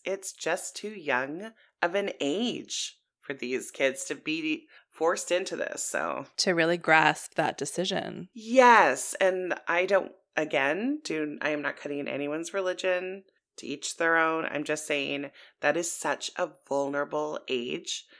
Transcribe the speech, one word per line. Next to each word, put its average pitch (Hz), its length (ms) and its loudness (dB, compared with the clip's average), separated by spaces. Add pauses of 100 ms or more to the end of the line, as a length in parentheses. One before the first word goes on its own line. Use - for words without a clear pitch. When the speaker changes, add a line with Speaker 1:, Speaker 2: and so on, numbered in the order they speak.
Speaker 1:
It's 190 260 -6
just - 420 -4
too - 140 -10
young 160 640 -2 (300)
of 170 120 2
an 196 240 0
age 175 800 -2 (240)
for - 140 -8
these 123 360 -4
kids 135 340 0
to 151 100 -6
be 156 540 -4 (220)
forced - 400 0
into 180 240 0
this, - 300 -4
so. - 400 -4 (140)
Speaker 2:
To 190 140 2
really 170 260 2
grasp 156 560 4
that - 240 0
decision. 180 760 -4
Speaker 1:
Yes, 226 880 6
and 185 340 2 (140)
I 175 160 2
don't, 190 280 2 (220)
again, 165 720 0
do, 151 380 -4
I 151 80 0
am 151 100 -2
not 143 160 -4
cutting 143 320 -6
anyone's 147 460 -4
religion. 185 720 -2 (340)
To - 80 -12
each - 320 -8
their 165 180 4
own. 160 300 2
I'm 147 180 -4
just 151 220 -4
saying 143 460 -2 (280)
that 147 160 2
is 170 160 -2
such - 440 -4
a 175 120 0 (180)
vulnerable 147 800 -2
age 131 600 -4 (140)